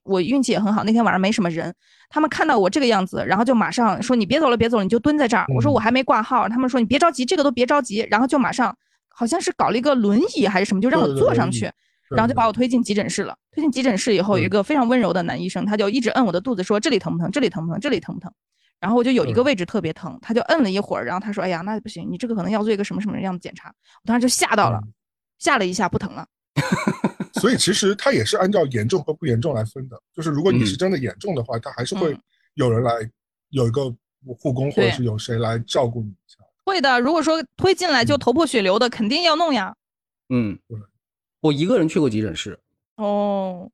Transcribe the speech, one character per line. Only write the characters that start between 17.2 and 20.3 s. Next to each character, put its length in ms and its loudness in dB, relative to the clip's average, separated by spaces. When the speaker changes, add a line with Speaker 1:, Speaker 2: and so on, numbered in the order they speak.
Speaker 1:
这 80 -2
里 100 0
疼 160 -8
不 60 -6
疼？ 80 -6
这 80 -4
里 100 0
疼 160 -8
不 60 -10
疼？” 100 -18
然 100 -2
后 60 4
我 60 4
就 60 2
有 160 2
一 60 -2
个 100 2
位 140 2
置 100 -4
特 140 -4
别 140 -4
疼， 180 -12
Speaker 2:
嗯。 100 -16
Speaker 1:
他 120 -6